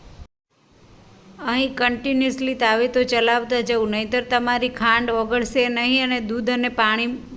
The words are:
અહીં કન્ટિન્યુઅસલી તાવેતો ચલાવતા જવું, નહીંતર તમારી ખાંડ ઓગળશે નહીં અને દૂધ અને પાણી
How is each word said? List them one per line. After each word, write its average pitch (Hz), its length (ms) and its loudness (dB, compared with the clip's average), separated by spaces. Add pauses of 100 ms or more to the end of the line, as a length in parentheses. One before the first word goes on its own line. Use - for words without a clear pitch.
(1500)
અહીં 254 300 0
કન્ટિન્યુઅસલી 262 840 0
તાવેતો 247 480 2
ચલાવતા 233 560 2
જવું, 214 340 0
નહીંતર 220 300 -2
તમારી 247 480 0
ખાંડ 233 420 2
ઓગળશે 240 540 0
નહીં 247 340 0
અને 254 180 0
દૂધ 226 320 -2
અને 247 160 0
પાણી 233 400 0 (280)